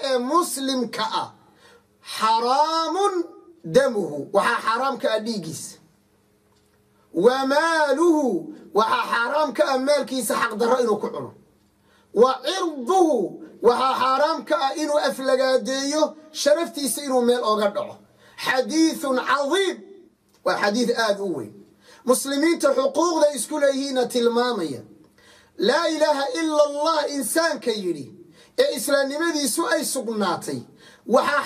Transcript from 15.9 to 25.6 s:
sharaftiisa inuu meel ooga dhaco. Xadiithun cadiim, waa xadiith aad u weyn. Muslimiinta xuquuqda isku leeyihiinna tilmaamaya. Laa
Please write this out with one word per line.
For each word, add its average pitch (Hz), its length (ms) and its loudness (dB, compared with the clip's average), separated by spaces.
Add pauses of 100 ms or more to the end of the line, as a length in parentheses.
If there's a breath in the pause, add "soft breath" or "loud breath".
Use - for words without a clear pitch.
sharaftiisa 294 720 0
inuu 262 160 2
meel 240 220 4
ooga 208 260 2
dhaco. - 280 -6 (420 soft breath)
Xadiithun 269 800 0
cadiim, 277 580 0 (680)
waa 180 160 0
xadiith 208 340 2
aad 214 240 0
u 202 80 -4 (100)
weyn. 110 160 -10 (560 soft breath)
Muslimiinta 277 680 2
xuquuqda 294 500 2 (100)
isku 269 220 -6
leeyihiinna 269 540 0
tilmaamaya. 233 680 0 (760 soft breath)
Laa 294 380 2